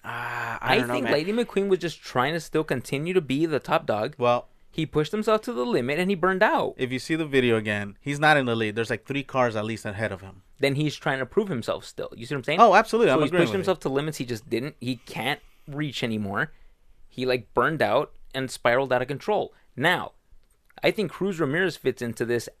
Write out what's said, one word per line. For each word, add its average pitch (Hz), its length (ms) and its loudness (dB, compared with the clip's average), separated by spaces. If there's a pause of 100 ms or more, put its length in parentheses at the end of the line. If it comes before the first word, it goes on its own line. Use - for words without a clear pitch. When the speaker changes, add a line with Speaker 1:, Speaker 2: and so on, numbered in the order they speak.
Speaker 1:
Uh, - 40 -10
I 120 520 -8
Speaker 2:
I 127 180 2
Speaker 1:
don't 247 100 0
know, - 60 -2
Speaker 2:
think - 100 -2
Speaker 1:
man. 117 80 0
Speaker 2:
Lightning 170 240 0
McQueen 202 320 -2
was 185 100 2
just 165 240 -8
trying 131 300 0
to 170 80 -4
still 156 240 -2
continue 147 500 -4
to 185 60 6
be 143 260 0
the 147 140 0
top 160 260 0
dog. 113 320 -2
Speaker 3:
Well, 120 300 2 (240)
Speaker 2:
He 160 120 -2
pushed 151 280 -2
himself 214 300 2
to 247 100 -6
the 240 120 -2
limit, 147 360 0
and 185 100 0
he 196 60 2
burned 185 260 2
out. 233 340 2
Speaker 3:
if 127 140 -2
you 127 80 -2
see 160 160 -4
the 160 120 -2
video 123 300 6
again, 104 440 -2
he's 143 180 -4
not 151 180 8
in 131 100 2
the 117 100 2
lead. 107 180 0
There's, 113 160 -2
like, 117 160 -4
three 135 160 -4
cars 123 320 0
at 107 100 -2
least 110 220 -6
ahead 104 240 -4
of 95 120 -8
him. 95 200 -18 (160)
Speaker 2:
Then 139 160 2
he's 147 220 -2
trying 135 240 -2
to 131 60 -2
prove 208 220 -2
himself 110 360 -4
still. - 320 -10
You 113 100 -12
see 147 80 -6
what 139 60 -4
I'm - 40 -12
saying? 160 160 2
Speaker 3:
Oh, 214 140 10
absolutely. 214 360 4
Speaker 2:
So 127 40 6
Speaker 3:
I'm 156 60 4
Speaker 2:
he's 151 80 2
Speaker 3:
agreeing 175 140 2
Speaker 2:
pushed 113 100 2
Speaker 3:
with 190 80 0
Speaker 2:
himself 185 180 0
Speaker 3:
you. - 40 -18
Speaker 2:
to 151 80 -4
limits 147 280 -4
he 135 60 -4
just 117 260 -8
didn't, 120 300 -4
he 123 160 -6
can't 143 440 -6 (280)
reach 143 340 -6
anymore. 110 480 -2 (580)
He, 127 180 -8
like, 127 280 -2
burned 139 280 2
out 113 300 0 (220)
and 131 160 -4
spiraled 127 420 2
out 123 100 2
of 127 60 -6
control. 143 440 -2 (240)
Now, 147 360 0 (680)
I 160 80 4
think 185 220 -4
Cruz 180 260 -4
Ramirez 165 380 0
fits - 260 -2
into 117 220 -4
this 117 240 -2 (120)